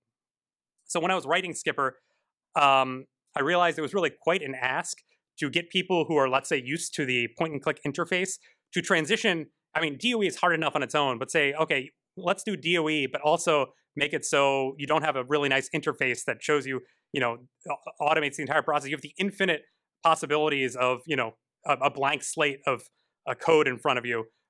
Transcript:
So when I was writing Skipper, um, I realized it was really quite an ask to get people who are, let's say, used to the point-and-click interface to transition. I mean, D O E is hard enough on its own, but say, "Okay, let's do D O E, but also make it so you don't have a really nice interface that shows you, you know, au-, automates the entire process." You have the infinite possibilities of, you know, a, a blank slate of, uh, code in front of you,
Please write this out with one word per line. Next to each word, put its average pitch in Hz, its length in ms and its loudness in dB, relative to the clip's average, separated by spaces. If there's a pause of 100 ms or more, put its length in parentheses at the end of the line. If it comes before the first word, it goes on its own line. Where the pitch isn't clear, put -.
(840)
So - 160 -4
when 175 100 2
I 190 40 2
was 160 100 -2
writing 170 300 0
Skipper, - 440 -2 (580)
um, 135 500 4 (280)
I 147 60 0
realized 170 380 2
it 160 40 -4
was 147 120 -6
really 175 260 0
quite 170 220 2
an 135 120 -8
ask 127 440 -4 (400)
to 147 100 -2
get 170 220 -2
people 180 340 0
who 160 140 -2
are, 135 100 4
let's 131 220 0
say, 143 120 0
used 143 340 -6
to 147 100 -2
the 120 220 0 (100)
point-and-click 156 480 -4
interface 180 460 -2 (420)
to 175 80 -2
transition. 165 640 0 (280)
I 156 60 -2
mean, 147 180 -2
D 240 160 -2
O 220 80 0
E 190 60 2
is - 80 -6
hard 175 180 2
enough 151 220 -2
on 139 80 0
its 120 100 -4
own, 139 240 2
but 131 140 -6
say, 143 220 2
"Okay, 151 360 -2 (260)
let's 185 280 -2
do 202 120 -2
D 165 220 0
O 156 100 2
E, 151 180 0
but 127 160 -6
also 151 500 2 (240)
make 147 160 -2
it 147 120 -4
so 139 540 2
you 143 80 -8
don't 151 160 2
have 151 140 0
a 127 80 -2
really 143 240 0
nice 135 260 0
interface 139 520 -2
that 123 160 -6
shows 147 220 0
you, 131 180 -6 (300)
you 139 80 -4
know, 120 180 0 (300)
au-, - 400 -6
automates 151 280 0
the 156 60 -6
entire 143 200 0
process." 147 260 -2
You 147 60 -6
have 139 80 -8
the 143 160 -18
infinite 190 440 0 (420)
possibilities 147 720 2
of, 127 300 2
you 156 100 -2
know, 113 180 -2 (320)
a, 151 60 2
a 135 180 2
blank 135 320 0
slate 147 460 -2
of, 123 140 0 (440)
uh, 131 80 -4
code 156 320 4
in 127 120 -2
front 131 200 0
of 120 80 -4
you, 117 200 -2 (240)